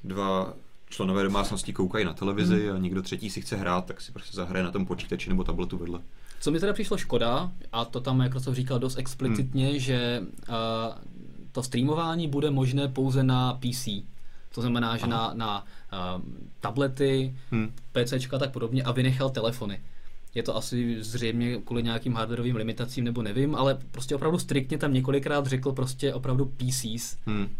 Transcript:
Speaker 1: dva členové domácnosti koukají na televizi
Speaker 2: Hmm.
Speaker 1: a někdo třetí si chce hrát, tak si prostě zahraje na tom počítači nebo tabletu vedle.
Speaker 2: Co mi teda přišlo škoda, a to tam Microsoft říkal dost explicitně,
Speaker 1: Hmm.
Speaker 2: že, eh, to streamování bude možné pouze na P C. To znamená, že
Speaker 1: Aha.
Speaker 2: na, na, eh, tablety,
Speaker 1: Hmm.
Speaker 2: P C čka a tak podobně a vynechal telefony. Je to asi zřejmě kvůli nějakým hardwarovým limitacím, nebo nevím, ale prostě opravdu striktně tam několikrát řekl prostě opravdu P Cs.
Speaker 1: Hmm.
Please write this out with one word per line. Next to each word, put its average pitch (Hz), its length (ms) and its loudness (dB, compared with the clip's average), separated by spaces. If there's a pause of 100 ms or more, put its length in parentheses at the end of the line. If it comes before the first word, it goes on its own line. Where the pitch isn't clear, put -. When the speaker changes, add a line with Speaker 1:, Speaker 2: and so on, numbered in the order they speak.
Speaker 1:
dva 95 500 0 (360)
členové 98 340 2
domácnosti 98 500 2
koukají 95 320 2
na 80 80 -2
televizi 98 540 4
Speaker 2:
Hmm. 98 80 0
Speaker 1:
a 95 40 0
někdo 92 220 0
třetí 95 280 -4
si 104 120 -6
chce - 140 -4
hrát, 92 300 0
tak - 160 -8
si - 100 -10
prostě - 240 -10
zahraje 92 300 -2
na 87 60 -2
tom 98 140 0
počítači 90 440 -4
nebo 92 140 4
tabletu 87 340 0
vedle. 85 240 -6 (400)
Speaker 2:
Co 143 100 2
mi 160 80 2
teda 196 140 2
přišlo 208 240 0
škoda, 123 540 2 (200)
a 117 140 -2
to 120 140 -6
tam 131 180 2
Microsoft 131 380 2
říkal 131 240 0
dost 131 180 0
explicitně, 131 720 2
Speaker 1:
Hmm. 143 100 0
Speaker 2:
že, 123 440 0 (260)
eh, - 20 -2 (1000)
to - 120 -4
streamování 160 640 0
bude 143 240 2
možné 135 360 2
pouze 131 360 2
na 127 300 4
P 123 200 -2
C. 104 300 -4 (520)
To 117 60 -4
znamená, 120 360 2
že 110 60 -2
Speaker 1:
Aha. 120 80 2
Speaker 2:
na, 113 220 0
na, 107 320 -2 (280)
eh, 90 280 -2 (380)
tablety, 135 760 2 (160)
Speaker 1:
Hmm. 110 200 2 (200)
Speaker 2:
P 120 140 2
C 127 140 0
čka 131 160 -4
a 127 40 0
tak 131 120 0
podobně 120 320 0
a 123 80 0
vynechal 127 380 4
telefony. 113 520 -2 (540)
Je 113 80 0
to - 140 0
asi 117 460 0
zřejmě 120 640 0
kvůli 120 180 0
nějakým 117 300 0
hardwarovým 117 420 0
limitacím, 117 480 -2
nebo 120 180 0
nevím, 127 340 2
ale 135 220 4 (140)
prostě 135 240 -2
opravdu 165 240 2
striktně 139 380 0
tam 147 160 2
několikrát 139 540 2
řekl 131 240 0
prostě 131 420 0
opravdu 131 320 4
P 127 260 0
Cs. 117 540 -2
Speaker 1:
Hmm. 104 220 2 (120)